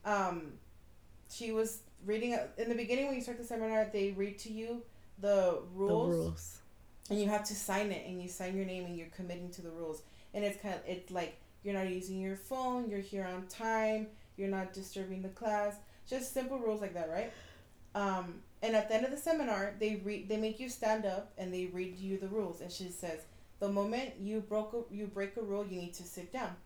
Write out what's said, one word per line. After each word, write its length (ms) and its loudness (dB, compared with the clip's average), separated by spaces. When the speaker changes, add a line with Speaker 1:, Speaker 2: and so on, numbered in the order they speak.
Speaker 1:
um, 480 2
she 220 -4
was 280 2
reading, 300 2
uh, 120 2
in 100 0
the 60 4
beginning 320 2
when 100 0
you 60 -2
start 160 -4
the 60 -6
seminar, 480 2
they 200 2
read 280 -2
to 120 -8
you 300 -4
the 420 6
rules. 160 4
Speaker 2:
The 40 4
rules. 400 -2
Speaker 1:
And 100 4
you 80 6
have 160 4
to 100 -2
sign 360 2
it, 160 -2
and 160 -4
you 60 -6
sign 280 -2
your 100 2
name, 180 -4
and 120 -4
you're 120 -8
committing 440 -6
to 100 -10
the 80 -8
rules. 320 -6
And 100 0
it's 160 0
kind 140 -2
of, 120 -4
it's 240 -6
like, 280 -2
you're 100 0
not 140 2
using 320 -2
your 160 -2
phone, 540 0
you're 100 0
here 240 -4
on 220 -4
time, 600 2
you're 120 0
not 240 0
disturbing 500 -6
the 80 -4
class. 460 2
Just 260 -2
simple 240 0
rules 220 2
like 140 -2
that, 140 0
right? 240 0
Um, 480 0
and 120 4
at 140 6
the 80 4
end 80 6
of 80 2
the 40 -2
seminar, 640 4
they 260 2
re-, 200 -4
they 140 0
make 200 0
you 100 -6
stand 380 2
up, 320 0
and 160 -2
they 120 0
read 320 -4
you 200 0
the 100 -4
rules. 320 0
And 120 -8
she 160 -6
says, 320 -4
"The 80 2
moment 500 2
you 220 0
broke 320 0
a, 220 -2
you 120 -4
break 300 -4
a 60 -2
rule, 240 0
you 140 -4
need 140 -8
to 100 -10
sit 280 -10
down." 340 -4